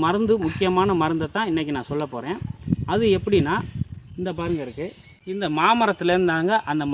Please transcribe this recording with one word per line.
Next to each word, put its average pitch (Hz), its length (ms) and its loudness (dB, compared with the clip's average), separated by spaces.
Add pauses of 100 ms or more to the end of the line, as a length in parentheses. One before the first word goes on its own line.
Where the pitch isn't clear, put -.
மருந்து, 208 300 2 (100)
முக்கியமான 185 560 2
மருந்தை 160 340 0
தான் 214 160 -2
இன்னைக்கு 156 240 0
நான் 127 160 -6
சொல்ல 147 220 -2
போறேன். 131 260 -6 (540)
அது 214 120 2 (120)
எப்படின்னா, 175 400 2 (640)
இந்த 180 200 -4
பாருங்க 170 260 -2
இருக்கு. 127 220 -8 (460)
இந்த 196 140 -4 (120)
மாமரத்துலேருந்து 185 720 4
தாங்க 170 240 2 (140)
அந்த 151 240 0